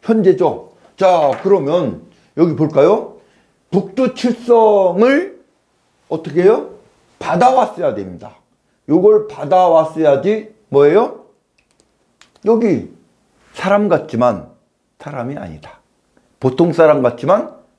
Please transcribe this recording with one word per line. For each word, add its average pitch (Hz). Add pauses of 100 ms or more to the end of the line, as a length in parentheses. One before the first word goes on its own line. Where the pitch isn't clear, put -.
현재죠. 190 (240)
자, 165
그러면 147 (340)
여기 160
볼까요? 156 (540)
북두칠성을 226 (640)
어떻게 160
해요? 226 (480)
받아왔어야 208
됩니다. 95 (520)
요걸 208
받아왔어야지 175 (140)
뭐예요? 147 (1200)
여기 220 (640)
사람 202
같지만 120 (500)
사람이 139
아니다. 80 (600)
보통 143
사람 151
같지만 135 (240)